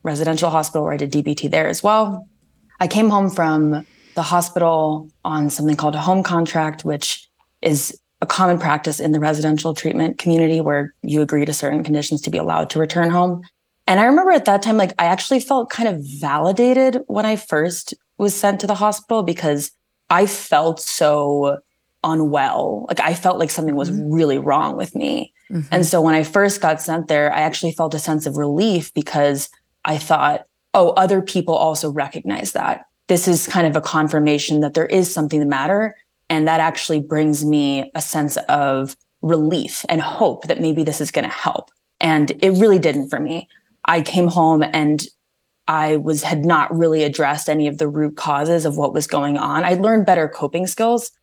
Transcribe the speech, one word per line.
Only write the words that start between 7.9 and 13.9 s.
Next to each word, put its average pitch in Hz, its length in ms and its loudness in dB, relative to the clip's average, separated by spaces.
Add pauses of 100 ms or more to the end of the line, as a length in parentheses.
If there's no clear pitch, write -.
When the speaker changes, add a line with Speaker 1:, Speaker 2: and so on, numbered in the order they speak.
Speaker 1:
a 175 60 -2
common 175 320 2
practice 151 400 -2
in 156 140 0
the 151 60 2
residential 151 540 0
treatment - 460 -2
community 165 420 2
where 147 400 -2
you 151 200 0
agree 147 240 0
to 151 80 -6
certain 147 300 -2
conditions 151 380 -2
to - 80 -6
be - 80 -4
allowed 156 320 -2
to 156 100 -4
return 170 300 0
home. 175 320 0 (460)
And 190 120 4